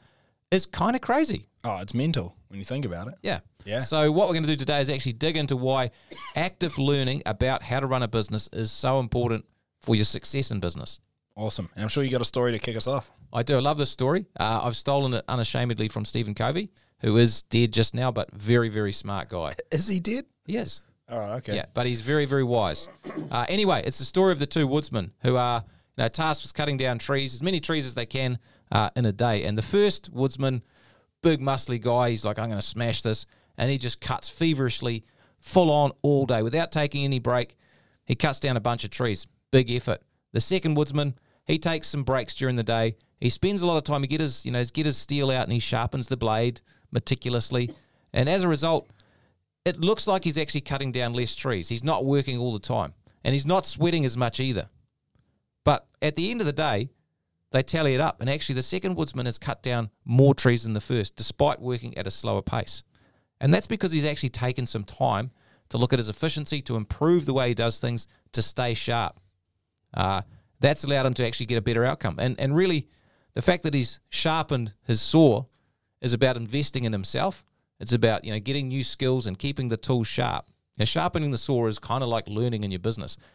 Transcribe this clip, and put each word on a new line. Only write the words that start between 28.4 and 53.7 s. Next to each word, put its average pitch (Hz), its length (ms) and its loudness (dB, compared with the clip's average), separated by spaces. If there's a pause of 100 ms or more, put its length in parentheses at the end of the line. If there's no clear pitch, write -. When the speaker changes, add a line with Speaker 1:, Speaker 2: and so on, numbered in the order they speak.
Speaker 1:
uh, 107 200 2
in 123 120 2
a 104 80 2
day. 107 320 0
And 107 120 -2
the 110 40 0
first 202 500 2
woodsman, 131 520 -2 (580)
big 160 180 4
muscly 131 400 -2
guy, 120 300 2
he's 110 160 -2
like, 107 120 -2
"I'm 113 120 -4
gonna 101 120 -4
smash 113 420 -4
this." 110 220 -2 (320)
And 131 140 0
he 139 60 0
just 123 240 -8
cuts - 260 -4
feverishly, 131 800 -2 (340)
full 170 320 4
on 147 300 4
all 139 240 4
day, 117 160 2
without 147 320 -2
taking 147 320 0
any 135 140 0
break. 120 360 -2 (480)
He - 100 -2
cuts 139 280 0
down 127 160 0
a - 20 -2
bunch 120 240 -2
of 107 60 -8
trees. 113 380 -2 (220)
Big 127 220 6
effort. 120 300 -2 (320)
The 117 80 2
second 160 340 0
woodsman, 143 420 0 (280)
he 156 120 2
takes 160 300 -2
some 143 160 -2
breaks 127 320 -2
during 127 220 0
the 117 60 0
day. 113 340 0 (240)
He 123 80 2
spends 190 320 0
a 175 40 2
lot 170 120 4
of 147 80 -2
time, 143 160 0
he 135 80 -2
get 156 100 0
his, 143 240 -4
you 123 80 -6
know, 123 140 0
get 156 200 -2
his 143 120 0
steel 143 340 0
out 127 120 0
and 104 100 -2
he 120 60 2
sharpens 120 500 -2
the 127 80 -2
blade 117 420 0 (320)
meticulously. 123 800 -2 (400)
And 131 160 2
as 185 160 2
a 180 60 4
result, 160 400 2 (760)
it 175 160 0
looks 208 260 2
like 190 160 2
he's 156 140 0
actually 147 240 -2
cutting 135 320 -4
down 123 180 -2
less 120 240 -2
trees. 110 320 -2
He's 117 160 -4
not 135 220 2
working 135 320 2
all 120 160 -2
the 101 60 -4
time. 101 340 -2 (320)
And 127 80 4
he's 139 120 2
not 185 200 2
sweating 165 400 2